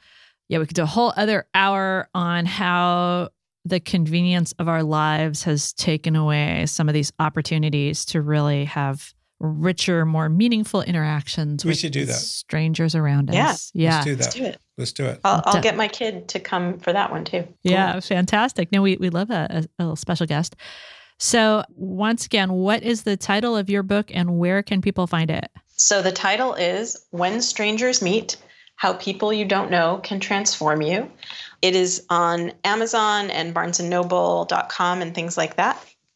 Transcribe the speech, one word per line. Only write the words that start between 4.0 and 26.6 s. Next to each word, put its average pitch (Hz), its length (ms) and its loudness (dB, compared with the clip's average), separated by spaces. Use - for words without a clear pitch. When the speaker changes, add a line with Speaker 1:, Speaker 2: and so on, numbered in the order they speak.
Speaker 1:
of 165 80 -2
our 165 160 2
lives 156 600 0
has 147 300 0
taken 156 420 0
away 151 520 2
some 151 200 0
of 147 60 2
these 147 260 0
opportunities 156 840 0
to 160 160 -2
really 147 440 2
have 143 480 -4
richer, 165 680 0
more 156 240 2
meaningful 214 520 2
interactions 151 840 -2
Speaker 2:
We 160 40 2
Speaker 1:
with 151 100 2
Speaker 2:
should 156 120 -4
do 139 140 -2
that. 127 80 -2
Speaker 1:
strangers 160 800 -2
around 143 360 2
Speaker 3:
Yeah. 233 180 4
Speaker 1:
us. - 240 -4
Yeah. 165 220 2
Speaker 2:
Let's 147 100 0
do 147 100 -2
that. 123 80 -4
Speaker 3:
Let's - 120 -4
do 254 100 -6
it. - 120 -6
Speaker 2:
Let's 131 160 -6
do 139 120 -4
it. 120 180 -4
Speaker 3:
I'll, 196 220 4
I'll 202 80 4
Speaker 1:
Done. 190 100 4
Speaker 3:
get 220 120 2
my 220 120 0
kid 208 420 -6
to 190 100 -6
come 175 400 -4
for 175 140 0
that 202 180 0
one 160 140 -4
too. 170 220 -4
Speaker 1:
Yeah, 185 300 2
Speaker 2:
Cool. 185 80 -6
Speaker 1:
fantastic. 196 720 0
No, 196 120 4
we, 190 140 4
we 185 120 -2
love 180 220 -2
a, 170 180 0
a, - 80 -4
a 180 40 -2
little 160 120 -2
special 165 320 -2
guest. 156 280 -2
So 220 440 4
once 196 500 -2
again, 190 280 2
what 190 300 2
is 226 200 -2
the 202 140 0
title 220 400 0
of 196 120 -2
your 202 140 2
book 202 300 0
and 175 240 0
where 180 260 2
can 190 180 0
people 185 260 0
find 165 240 0
it? - 180 -4
Speaker 3:
So 202 260 4
the 185 100 2
title 214 440 0
is 185 560 -2